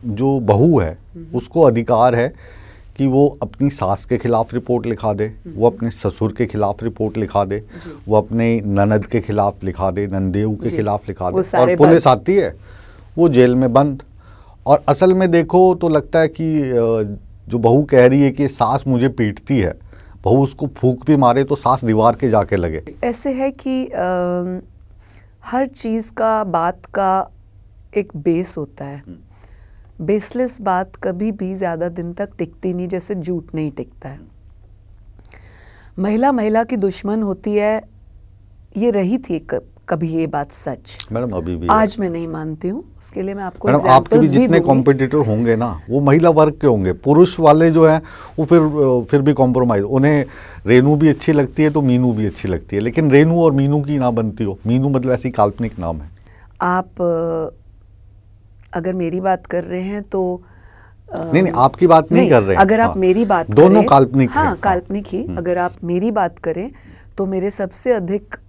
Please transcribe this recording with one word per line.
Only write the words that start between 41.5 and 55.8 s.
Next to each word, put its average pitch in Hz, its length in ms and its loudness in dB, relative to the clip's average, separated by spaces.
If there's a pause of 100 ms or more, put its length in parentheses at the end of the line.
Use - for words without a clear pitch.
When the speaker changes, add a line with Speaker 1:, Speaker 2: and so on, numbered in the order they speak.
Speaker 1:
भी 85 160 -8
Speaker 2:
आज 214 200 2
Speaker 1:
है। 208 140 -8
Speaker 2:
मैं 175 40 -4
नहीं 165 180 -8
मानती 156 400 -10
हूँ, 254 160 -8 (160)
उसके - 220 -14
लिए 196 140 -8
मैं 202 80 -10
आपको - 240 -8
Speaker 1:
मैडम, 139 100 2
आपके 131 120 0
भी 131 60 8
Speaker 2:
एग्जाम्पल्स 190 260 4
भी 160 60 4
Speaker 1:
जितने 226 200 2
Speaker 2:
दूंगी। 170 120 4
Speaker 1:
कॉम्पिटिटर 135 580 2
होंगे 117 380 0
ना, 110 340 -6
वो 131 120 0
महिला 156 280 4
वर्ग 151 320 4
के 147 60 2
होंगे। 98 260 2
पुरुष 165 460 4
वाले 160 320 6
जो 160 160 6
हैं, 156 140 4 (380)
वो 156 60 -2
फिर, 170 140 6
अ, 139 520 2
फिर 143 100 2
भी 143 120 2
कॉम्प्रोमाइज। 127 500 2
उन्हें 135 420 2 (400)
रेनू 127 300 6
भी 151 140 4
अच्छी 143 220 0
लगती 147 320 0
है 156 60 4
तो 151 120 0
मीनू 123 320 2
भी 107 120 -2
अच्छी 98 220 -6
लगती 90 280 -4
है, 101 60 0
लेकिन 135 300 0
रेनू 160 300 4
और 160 100 4
मीनू 139 300 0
की 143 160 -4
ना 123 140 0
बनती 113 320 -4
हो। 95 240 -6
मीनू 131 220 0
मतलब 127 220 -2
ऐसी 123 200 -4
काल्पनिक 104 480 -2
नाम 82 180 -6